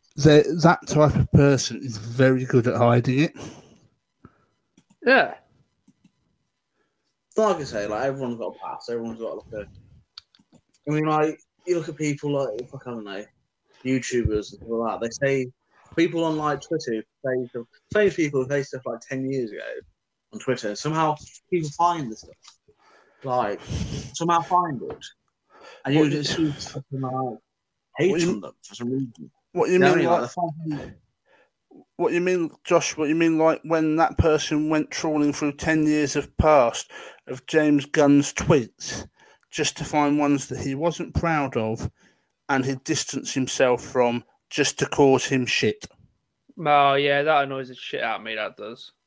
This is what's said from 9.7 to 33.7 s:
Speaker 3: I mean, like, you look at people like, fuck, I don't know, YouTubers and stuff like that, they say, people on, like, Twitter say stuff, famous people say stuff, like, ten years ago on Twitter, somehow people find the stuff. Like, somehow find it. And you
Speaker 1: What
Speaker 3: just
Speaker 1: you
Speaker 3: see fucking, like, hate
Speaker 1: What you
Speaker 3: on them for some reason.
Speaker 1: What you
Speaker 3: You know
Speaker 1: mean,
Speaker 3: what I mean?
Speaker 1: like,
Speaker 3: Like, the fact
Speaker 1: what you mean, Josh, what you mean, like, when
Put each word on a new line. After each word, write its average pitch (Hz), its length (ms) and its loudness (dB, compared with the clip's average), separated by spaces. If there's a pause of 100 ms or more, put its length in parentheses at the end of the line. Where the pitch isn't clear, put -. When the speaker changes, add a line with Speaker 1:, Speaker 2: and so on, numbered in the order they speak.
Speaker 3:
I 147 40 -2
mean, 151 120 -2
like, 156 340 0 (260)
you 180 120 -2
look 160 120 -6
at 151 60 -12
people 147 360 -4
like, 123 380 -4
fuck, 135 180 -18
I 123 40 -10
don't 110 140 -12
know, 101 180 -10 (600)
YouTubers 123 480 0
and 107 120 -2
stuff - 220 -20
like 113 320 -4
that, 117 100 -6 (120)
they 139 60 2
say, 131 240 -2 (440)
people 165 300 2
on, 160 120 0
like, 147 240 -2
Twitter 127 420 -6 (220)
say 127 240 -2
stuff, 120 160 -10 (280)
famous 208 220 2
people 139 340 0
say 143 140 -2
stuff, 131 220 -12
like, 117 160 -8
ten 131 300 -6
years 123 200 -4
ago 80 100 -12 (720)
on 107 60 -14
Twitter, 110 360 -4
somehow 156 400 -2 (340)
people 160 220 -4
find 165 400 -2
the 107 40 -14
stuff. - 200 -20 (880)
Like, 123 360 -2 (540)
somehow 170 280 0
find 151 400 -2
it. - 240 -12 (800)
And 139 80 0
you 156 80 6
Speaker 1:
What 151 100 2
Speaker 3:
just 147 280 -4
Speaker 1:
you 156 120 0
Speaker 3:
see - 200 -12
fucking, 135 300 -10
like, 127 360 -6 (600)
hate 165 140 2
Speaker 1:
What 165 100 0
you 170 100 0
Speaker 3:
on 101 100 -6
them 71 120 -16 (100)
for 104 120 -20
some 120 140 -8
reason. 131 420 -6 (200)
Speaker 1:
What 170 160 0
you 180 60 2
Speaker 3:
You 185 60 6
know - 160 6
Speaker 1:
mean, 170 120 2
Speaker 3:
what 170 100 4
I - 20 -2
mean? - 40 -2
Speaker 1:
like, - 120 -10
Speaker 3:
Like, 160 440 -6
the - 20 -12
fact - 140 -16 (1000)
Speaker 1:
what 165 160 0
you 175 80 0
mean, 180 280 0 (140)
Josh, - 340 2
what 151 120 -2
you 156 60 0
mean, 165 220 2
like, 160 260 2
when 160 340 0